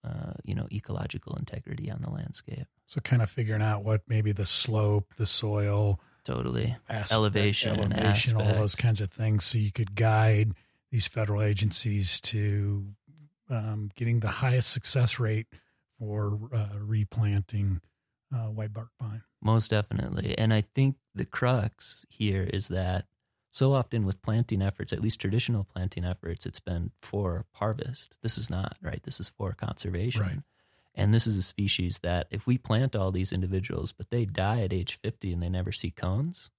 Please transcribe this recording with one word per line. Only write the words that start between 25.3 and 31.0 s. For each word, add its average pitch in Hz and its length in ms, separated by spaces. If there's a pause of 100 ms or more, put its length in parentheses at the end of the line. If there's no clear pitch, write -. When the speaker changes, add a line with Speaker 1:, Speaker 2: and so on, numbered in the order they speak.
Speaker 1:
planting 92 420
efforts, - 400
it's - 140
been 87 320 (100)
for 90 520
harvest. - 680
This 113 160
is 110 140
not, - 320
right? - 200
This - 160
is - 100
for 92 240
conservation. 92 680
Speaker 2:
Right. 92 180 (540)
Speaker 1:
And 101 200